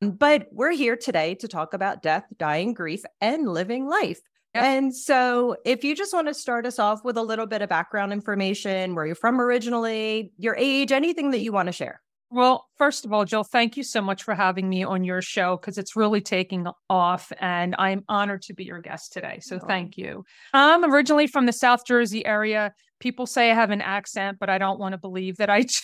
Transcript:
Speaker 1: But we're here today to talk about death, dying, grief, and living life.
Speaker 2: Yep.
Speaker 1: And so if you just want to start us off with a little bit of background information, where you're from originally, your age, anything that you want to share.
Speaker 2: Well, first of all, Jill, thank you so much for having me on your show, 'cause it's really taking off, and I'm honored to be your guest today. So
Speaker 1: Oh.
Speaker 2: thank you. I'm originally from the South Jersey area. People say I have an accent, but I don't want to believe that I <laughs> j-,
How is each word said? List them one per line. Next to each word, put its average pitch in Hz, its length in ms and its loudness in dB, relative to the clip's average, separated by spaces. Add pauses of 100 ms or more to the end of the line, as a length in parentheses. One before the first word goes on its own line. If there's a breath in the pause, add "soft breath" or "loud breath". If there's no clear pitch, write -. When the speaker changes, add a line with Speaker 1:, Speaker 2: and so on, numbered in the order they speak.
Speaker 1:
But 240 500 2
we're 285 220 0
here 262 240 0
today 180 400 -2
to 226 100 -12
talk 165 280 -8
about 190 280 -4
death, 160 220 0 (140)
dying, 170 360 -2
grief, 170 300 -6 (160)
and 269 320 0
living 220 340 -4
life. 349 320 -2 (380)
Speaker 2:
Yep. 247 80 2
Speaker 1:
And 269 320 0
so 247 580 2 (100)
if 247 200 0
you 294 100 0
just 392 180 -6
want 339 140 0
to 294 80 -4
start 240 320 -4
us 240 140 -4
off 214 240 0
with 247 120 -2
a 233 60 -2
little 220 240 -4
bit 208 160 -4
of 202 60 -4
background 196 440 -2
information, 196 840 -2
where 156 100 -2
you're 165 80 -4
from 247 260 2
originally, 226 1000 -2
your 214 200 -2
age, 269 320 2
anything 294 400 0
that 247 80 0
you 214 140 -4
want 190 140 0
to 180 60 -4
share. - 300 -10 (300)
Speaker 2:
Well, 247 360 2 (100)
first 285 260 2
of 208 80 -8
all, 208 120 4
Jill, 214 180 -2
thank 233 340 0
you 285 60 -6
so - 180 -4
much 196 220 -2
for 214 140 -4
having 190 320 0
me 185 160 0
on 185 180 -2
your 180 180 -2
show, 180 360 -2
'cause 185 220 -10
it's 196 180 -8
really 214 240 2
taking 180 480 -2 (200)
off, 180 520 2
and 180 360 0
I'm 190 320 2
honored 202 340 -2
to 196 120 -18
be - 80 -12
your 175 180 -12
guest - 320 -16
today. - 280 -10
So - 200 -12
Speaker 1:
Oh. - 60 -16
Speaker 2:
thank 185 320 -4
you. - 260 -12 (300 loud breath)
I'm 311 300 8
originally 294 420 6
from 262 200 2
the 233 60 4
South 240 320 4
Jersey 233 400 2
area. 214 480 0 (280)
People 247 260 -4
say 233 240 4
I 226 40 6
have 220 180 4
an 202 80 -2
accent, 196 580 -6
but 196 100 -4
I 190 100 2
don't 196 200 -2
want 190 140 -6
to 190 60 -6
believe 185 400 -8
that 208 120 2
I 202 120 6
<laughs> - 0 -
j-, - 220 -2